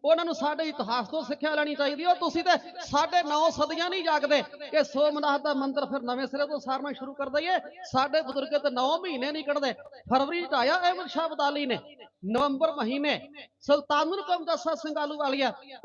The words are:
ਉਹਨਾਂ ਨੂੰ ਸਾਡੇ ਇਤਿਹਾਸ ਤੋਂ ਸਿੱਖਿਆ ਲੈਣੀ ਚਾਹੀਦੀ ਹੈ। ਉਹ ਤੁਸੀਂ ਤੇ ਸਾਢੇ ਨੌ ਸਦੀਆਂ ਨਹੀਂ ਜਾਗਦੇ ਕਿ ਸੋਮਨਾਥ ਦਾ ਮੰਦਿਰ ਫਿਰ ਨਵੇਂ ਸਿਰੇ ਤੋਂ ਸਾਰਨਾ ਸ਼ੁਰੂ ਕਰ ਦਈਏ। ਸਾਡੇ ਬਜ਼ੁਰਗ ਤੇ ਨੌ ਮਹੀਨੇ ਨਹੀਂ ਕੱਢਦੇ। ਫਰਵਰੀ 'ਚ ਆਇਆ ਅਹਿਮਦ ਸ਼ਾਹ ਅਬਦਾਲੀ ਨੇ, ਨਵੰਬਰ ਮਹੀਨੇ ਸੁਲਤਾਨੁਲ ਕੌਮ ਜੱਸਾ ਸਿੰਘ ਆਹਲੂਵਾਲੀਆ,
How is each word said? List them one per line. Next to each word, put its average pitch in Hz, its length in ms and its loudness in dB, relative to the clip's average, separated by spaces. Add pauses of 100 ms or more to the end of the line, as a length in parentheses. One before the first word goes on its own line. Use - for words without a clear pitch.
ਉਹਨਾਂ 330 200 6
ਨੂੰ 330 100 -2
ਸਾਡੇ 294 280 0
ਇਤਿਹਾਸ 247 440 -2
ਤੋਂ 311 160 -4
ਸਿੱਖਿਆ 294 320 -2
ਲੈਣੀ 294 200 0
ਚਾਹੀਦੀ 285 280 0
ਹੈ। 349 60 2
ਉਹ 359 60 6
ਤੁਸੀਂ 339 280 -2
ਤੇ 349 140 6 (240)
ਸਾਢੇ 320 420 2
ਨੌ 302 260 2
ਸਦੀਆਂ 320 400 0
ਨਹੀਂ 370 140 -2
ਜਾਗਦੇ 294 380 2
ਕਿ 285 420 -2
ਸੋਮਨਾਥ 294 580 2
ਦਾ 294 120 0
ਮੰਦਿਰ 269 320 0
ਫਿਰ 254 160 -4
ਨਵੇਂ 247 260 -2
ਸਿਰੇ 285 200 -2
ਤੋਂ 294 120 -4
ਸਾਰਨਾ 269 320 -4
ਸ਼ੁਰੂ 262 220 -10
ਕਰ 269 160 -6
ਦਈਏ। 330 300 2 (320)
ਸਾਡੇ 277 300 2
ਬਜ਼ੁਰਗ 277 360 -2
ਤੇ 285 120 0
ਨੌ 262 280 0
ਮਹੀਨੇ 302 340 -4
ਨਹੀਂ 302 120 -6
ਕੱਢਦੇ। 285 300 -2 (400)
ਫਰਵਰੀ 285 320 2
'ਚ - 80 -2
ਆਇਆ 277 280 4
ਅਹਿਮਦ 359 260 2
ਸ਼ਾਹ 320 200 -2
ਅਬਦਾਲੀ 294 380 0
ਨੇ, 220 140 -2 (460)
ਨਵੰਬਰ 277 460 2
ਮਹੀਨੇ 277 580 -2 (320)
ਸੁਲਤਾਨੁਲ 294 600 2
ਕੌਮ 349 240 -2
ਜੱਸਾ 320 300 0
ਸਿੰਘ 302 240 -6
ਆਹਲੂਵਾਲੀਆ, 277 540 0 (320)